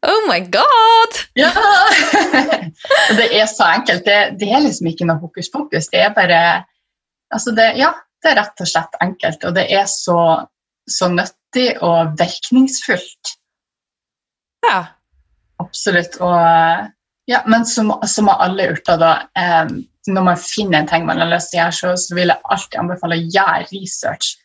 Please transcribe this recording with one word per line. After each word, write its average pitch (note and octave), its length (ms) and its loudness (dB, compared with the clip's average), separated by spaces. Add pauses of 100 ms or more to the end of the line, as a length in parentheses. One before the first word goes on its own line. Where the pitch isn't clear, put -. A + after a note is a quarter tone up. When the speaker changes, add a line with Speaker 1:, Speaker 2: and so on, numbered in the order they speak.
Speaker 1:
Oh G#4+ 240 2
my F3+ 120 2
god! A4+ 760 4 (160)
Speaker 2:
Ja! D4 160 2
<laughs> G4 1600 2
Og A3 60 2
det A3+ 160 2
er G#3+ 140 2
så G#3+ 180 0
enkelt. F3 400 0
Det, G3+ 340 0
det G3 120 -4
er C4 100 4
liksom B3+ 260 -2
ikke D#3+ 200 -4
noe E3 120 0
hokus F3 320 -12
pokus. C#4 380 -6
Det F3+ 120 0
er G3+ 140 4
bare, F3 260 2 (920)
altså A#3 220 -4
det, A3+ 220 2
ja, D4 160 2 (300)
det D#4+ 100 2
er - 40 2
rett G#3 240 -4
og F3 80 -4
slett - 320 -4
enkelt, F3 440 -4
og F3 100 -4
det F#3 160 0
er G3 160 2
så, E3+ 600 0 (420)
så - 200 -2
nyttig G3 600 -4 (140)
og E3 360 2
virkningsfullt. - 1160 -2 (1300)
Speaker 1:
Ja. G3 220 0 (760)
Speaker 2:
Absolutt. F3 600 -4
Og, E3+ 720 2 (380)
ja, A#3+ 160 0
men A3+ 220 2
som, G#3+ 260 -2 (140)
som - 200 0
med F#3+ 120 4
alle F#3 340 0
urter E3 260 -2
da, E3 140 4 (220)
em, E3+ 480 -2 (240)
når F#3+ 180 0
man F3 140 2
finner F#3 420 -2
en D3+ 100 -4
ting E3 160 0
man D#3+ 160 -2
har E3+ 80 -2
lyst E3+ 220 -4
til F3 80 -2
å E3 40 2
gjøre, F3 140 -4
så, F3+ 180 -2
så F3+ 220 -6
vil F3+ 140 2
jeg - 120 -2
alltid - 360 -6
anbefale F3 380 -4
å E3 120 -6
gjøre F3 400 0
research. - 640 -8 (120)